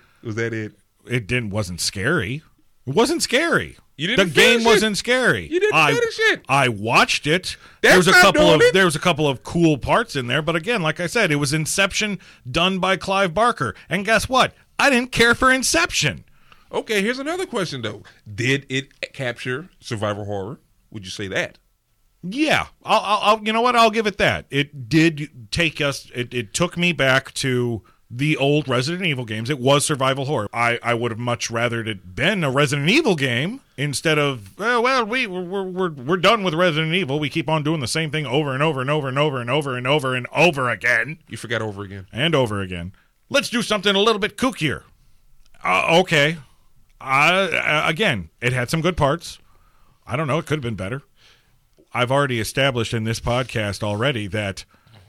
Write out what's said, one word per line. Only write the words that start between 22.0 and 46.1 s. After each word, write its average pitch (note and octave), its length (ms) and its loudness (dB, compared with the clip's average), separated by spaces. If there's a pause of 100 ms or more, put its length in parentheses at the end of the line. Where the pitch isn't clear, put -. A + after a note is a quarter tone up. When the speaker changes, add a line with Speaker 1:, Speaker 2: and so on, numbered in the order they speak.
Speaker 2:
Yeah, G#3 440 0 (160)
I'll, G3 180 2
I'll, G3 200 -2
I'll, G#3 240 2
you A3 60 0
know A3+ 100 2
what? B3 140 2
I'll A3+ 160 6
give G#3+ 160 0
it F#3+ 100 -4
that. A2+ 320 0
It C#3 380 -4
did D3 640 0
take D#3+ 300 -2
us, C#3+ 340 -4
it, B2 180 -6
it A#2+ 200 -6
took E3+ 240 -2
me F3 160 2
back C3+ 420 2
to B2 480 -2 (260)
the C#3 280 -2
old C#3+ 300 2
Resident C#3+ 380 -2
Evil B2+ 200 -2
games. A2 240 -6
It C#3+ 100 -4
was C#3 260 4
survival C3+ 400 0
horror. B2 280 -4
I, A#2 280 0
I A#2 120 0
would A#2 180 0
have G#2+ 80 -8
much A#2+ 300 -4
rathered A#2 380 -2
it F#2 280 -10
been F3 280 0
a C#3 80 0
Resident C#3+ 380 0
Evil B3 260 4
game C#3 440 -2 (160)
instead D3 440 0
of, C3 380 -4
"Well, A3+ 260 0
well, B3+ 220 2
we, B3 220 -2
we're, F3+ 160 -6
we're, F#3+ 200 -6
we're, F#3 280 -4
we're C#3 260 -2
done G3 260 2
with F3+ 100 0
Resident D#3+ 400 2
Evil. D3+ 260 0
We D3 100 -2
keep D#3 200 -4
on D#3 140 0
doing D#3 160 0
the A#2+ 80 -4
same D#3+ 240 -4
thing D#3 140 -4
over C#3 280 0
and C3+ 80 -2
over D3+ 200 0
and B2+ 80 -4
over D3 200 -2
and C3 80 -4
over C#3+ 240 0
and A#2 80 -6
over C#3 260 -2
and B2 120 -6
over C3+ 280 2
and B2 160 -4
over C#3 380 2
again." A#2 480 0 (100)
Speaker 1:
You - 100 -12
forgot A2+ 240 -4
over G2+ 220 -8
again. G2 300 -14
Speaker 2:
And D3+ 220 0
over G#2+ 260 0
again. F2+ 320 -8 (360)
Let's A#3+ 200 -2
do A#3 120 -2
something G3+ 340 0
a G3 40 2
little G#3+ 200 2
bit G3+ 180 -4
kookier. D#3 460 -2 (800)
Uh, F3 380 2
okay. D#3+ 360 2 (640)